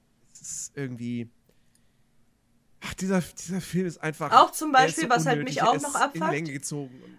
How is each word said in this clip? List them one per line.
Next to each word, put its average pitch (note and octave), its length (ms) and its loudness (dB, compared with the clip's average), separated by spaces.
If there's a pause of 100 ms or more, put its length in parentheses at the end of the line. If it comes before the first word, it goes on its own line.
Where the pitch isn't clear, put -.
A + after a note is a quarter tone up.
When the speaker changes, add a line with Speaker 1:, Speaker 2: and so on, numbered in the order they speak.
(320)
Speaker 1:
es - 80 -20
ist - 360 -12
irgendwie, A#2+ 540 -8 (1500)
ach, - 140 -10
dieser, F#3+ 260 0
dieser F3 400 -8
Film F3+ 260 -2
ist D#3+ 120 -8
einfach, D#3 340 -4
Speaker 2:
Auch C4+ 180 8
zum D#4 240 -4
Speaker 1:
er C4 120 8
ist - 100 -2
Speaker 2:
Beispiel, D#4+ 80 0
Speaker 1:
so A#3 60 -4
Speaker 2:
was A#3+ 160 4
halt C4 120 2
Speaker 1:
unnötig, C4 160 -4
Speaker 2:
mich - 80 0
Speaker 1:
er - 80 4
Speaker 2:
auch B3+ 60 2
Speaker 1:
ist C#4+ 60 -4
Speaker 2:
noch C#4+ 120 -6
Speaker 1:
in - 80 0
Speaker 2:
abfuckt, C#4+ 300 0
Speaker 1:
Länge D#3 200 -4
gezogen. C3+ 480 -10 (180)